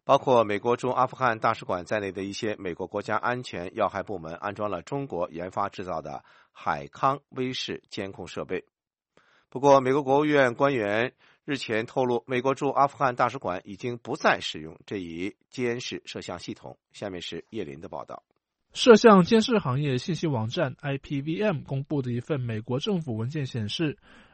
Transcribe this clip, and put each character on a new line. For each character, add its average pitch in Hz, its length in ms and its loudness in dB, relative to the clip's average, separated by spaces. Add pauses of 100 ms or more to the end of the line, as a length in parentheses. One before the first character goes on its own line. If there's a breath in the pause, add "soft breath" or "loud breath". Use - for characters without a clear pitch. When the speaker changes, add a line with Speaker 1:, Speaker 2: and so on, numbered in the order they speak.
Speaker 1:
包 135 140 6
括 123 260 6
美 104 160 -2
国 120 160 2
驻 127 140 -2
阿 127 180 2
富 - 80 -10
汗 117 240 0
大 117 140 2
使 117 100 -12
馆 90 220 -4
在 107 160 -2
内 98 100 -4
的 95 140 -6
一 101 80 -6
些 107 240 -4
美 92 160 -6
国 92 120 -8
国 101 160 -6
家 107 140 -2
安 123 260 -2
全 92 320 -10
要 104 140 0
害 95 160 -6
部 98 160 -8
门 80 160 -10
安 101 180 -6
装 104 160 -4
了 87 120 -6
中 139 260 -8
国 87 240 -4
研 85 180 -8
发 101 200 -4
制 98 160 -12
造 85 160 -6
的 71 200 -10 (300 soft breath)
海 73 360 -6
康 139 420 -2
威 127 240 -6
视 - 340 -8
监 98 240 -8
控 92 160 -12
设 85 160 -8
备。 87 220 -6 (840 soft breath)
不 123 140 -12
过， 139 180 10
美 127 140 2
国 143 100 2
国 135 160 4
务 151 60 2
院 139 300 4
官 139 200 2
员 110 380 0 (320 soft breath)
日 143 100 -4
前 113 300 -2
透 135 180 -2
露， 123 240 0
美 123 140 -2
国 135 120 2
驻 139 180 -4
阿 135 140 4
富 - 120 -2
汗 127 180 0
大 123 140 2
使 135 80 -6
馆 92 260 -6
已 98 140 -14
经 120 200 -6
不 123 200 -8
再 135 240 2
使 - 180 -8
用 78 260 -14
这 107 120 -6
一 87 360 -6 (160)
监 120 300 -4
视 - 240 -10
摄 - 160 -12
像 90 180 -8
系 - 160 -10
统。 - 240 -18 (140)
下 104 180 -10
面 90 120 -10
是 - 300 -10
叶 107 120 -6
林 71 160 -12
的 95 80 -14
报 76 160 -10
道。 - 200 -16 (500)
Speaker 2:
摄 247 220 8
像 208 280 10
监 220 180 4
视 226 160 2
行 139 220 0
业 139 180 0
信 156 180 -4
息 165 120 -2
网 117 220 -2
站 143 320 -2
I 139 160 -4
P 139 240 -6
V 160 200 -4
M 185 200 0
公 135 240 -6
布 147 160 -2
的 123 100 -4
一 120 80 -2
份 135 220 -4
美 113 180 -4
国 120 180 -2
政 180 240 -2
府 127 140 -4
文 113 140 -2
件 147 160 -4
显 110 240 -4
示， 156 280 -2 (360 soft breath)